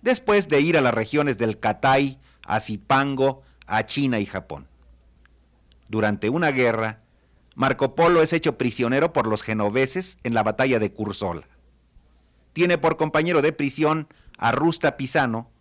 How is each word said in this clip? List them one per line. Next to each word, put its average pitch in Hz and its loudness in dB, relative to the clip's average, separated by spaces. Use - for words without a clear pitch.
después 208 0
de 147 4
ir 160 4
a 147 4
las 123 2
regiones 127 0
del 110 -2
Catay, 135 0
a 110 -2
Zipango, 135 -2
a 107 -2
China 131 -2
y 101 -2
Japón. 78 -12
Durante 107 -2
una 156 0
guerra, 113 0
Marco 131 -2
Polo 165 4
es 156 2
hecho 165 -2
prisionero 127 0
por 113 0
los 107 -2
genoveses 120 -2
en 120 -4
la 113 2
batalla 120 0
de 107 0
Curzola. 98 -8
Tiene 175 0
por 156 0
compañero 156 0
de 151 2
prisión 151 -2
a 117 0
Rusta 151 0
Pisano 127 -4